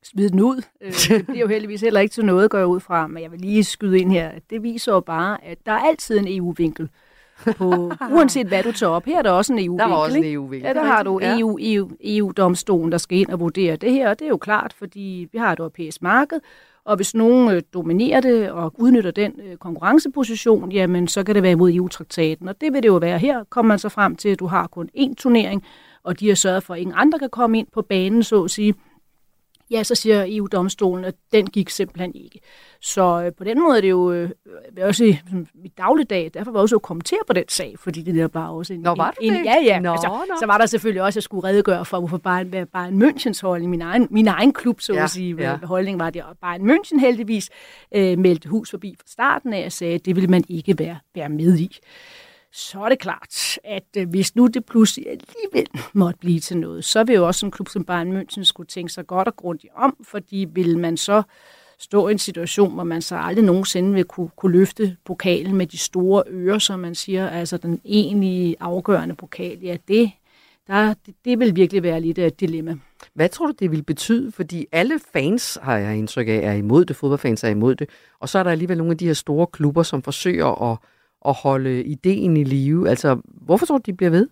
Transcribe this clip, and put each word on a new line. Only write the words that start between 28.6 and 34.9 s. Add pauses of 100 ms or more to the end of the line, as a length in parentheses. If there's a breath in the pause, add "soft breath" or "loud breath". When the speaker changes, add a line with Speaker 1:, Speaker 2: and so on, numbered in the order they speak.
Speaker 1:
ja,
så
siger
E
U-domstolen,
at (160)
den
gik
simpelthen
ikke. (420 soft breath)
Så,
øh,
på
den
måde
er
det
jo,
øh, (160)
vil (220)
jeg
også